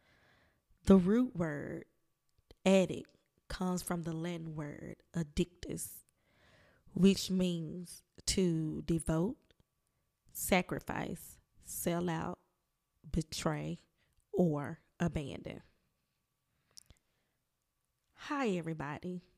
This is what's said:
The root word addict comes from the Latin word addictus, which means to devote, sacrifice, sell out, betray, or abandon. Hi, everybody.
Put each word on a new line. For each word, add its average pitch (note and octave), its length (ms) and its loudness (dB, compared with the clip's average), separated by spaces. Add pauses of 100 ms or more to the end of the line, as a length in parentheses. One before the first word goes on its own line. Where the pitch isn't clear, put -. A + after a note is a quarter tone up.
(840)
The G3 120 10
root A3 380 4
word D#3+ 500 -4 (800)
addict F#3 460 4 (380)
comes F3+ 320 -2
from E3+ 220 -4
the E3 80 -4
Latin D#3+ 440 -6
word D3 420 -10 (180)
addictus, - 720 -2 (1080)
which F#3+ 380 4
means F3 720 -2 (220)
to D#3+ 600 2
devote, E3 520 0 (960)
sacrifice, - 1040 -2 (260)
sell E3+ 460 -2
out, E3 300 -4 (720)
betray, D#3 680 -4 (540)
or D#3+ 460 0 (200)
abandon. D3+ 600 -4 (2500)
Hi, C#4 340 -2
everybody. E3 720 -4 (160)